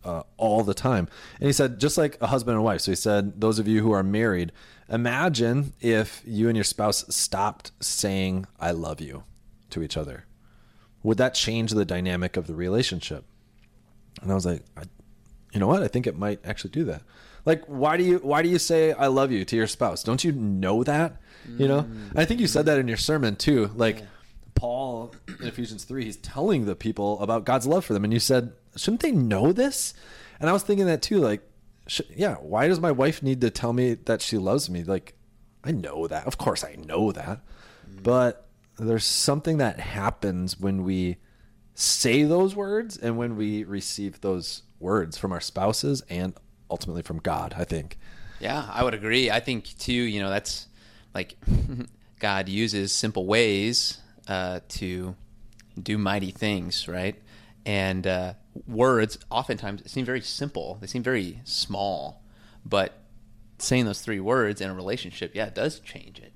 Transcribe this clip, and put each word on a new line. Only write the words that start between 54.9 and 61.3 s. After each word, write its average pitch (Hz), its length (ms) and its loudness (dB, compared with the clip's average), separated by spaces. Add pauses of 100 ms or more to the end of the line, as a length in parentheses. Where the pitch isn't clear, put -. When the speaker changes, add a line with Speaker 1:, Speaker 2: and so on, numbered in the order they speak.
Speaker 2:
do 104 160 -2
mighty 98 320 0
things, 95 560 -4
right? 92 340 -6 (460)
And, 95 400 0
uh, 92 280 -2 (320)
words 117 520 2 (120)
oftentimes 104 600 -4
seem 131 140 -4
very 123 160 -4
simple. 104 600 -8
They 107 60 -14
seem 123 160 -6
very 113 420 -2